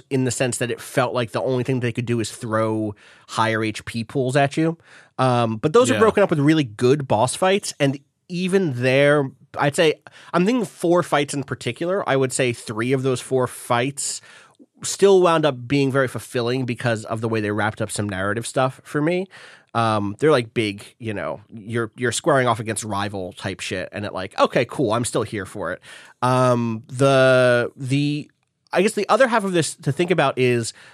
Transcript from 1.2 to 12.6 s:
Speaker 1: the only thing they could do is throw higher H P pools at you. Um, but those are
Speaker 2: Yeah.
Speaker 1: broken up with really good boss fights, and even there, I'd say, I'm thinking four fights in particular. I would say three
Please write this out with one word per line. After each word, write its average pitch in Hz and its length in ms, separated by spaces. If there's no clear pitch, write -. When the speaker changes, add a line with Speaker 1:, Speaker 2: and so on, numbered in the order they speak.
Speaker 1:
the 123 100
only 127 220
thing 127 180
they 120 100
could 123 140
do 117 140
is 107 120
throw 110 640
higher 113 340
H 107 220
P 113 180
pools 127 320
at 139 220
you. 165 200
Um, 120 400
but 156 160
those 247 180
are 226 40
Speaker 2:
Yeah. 208 40
Speaker 1:
broken 208 240
up 185 60
with 160 100
really 151 240
good 123 440
boss 117 280
fights, - 440
and 139 200
even 175 540
there, 139 480
I'd 143 180
say, 160 260
I'm 175 120
thinking 233 200
four 175 380
fights 143 300
in 139 100
particular. 170 680
I 135 60
would 135 180
say 123 200
three 117 380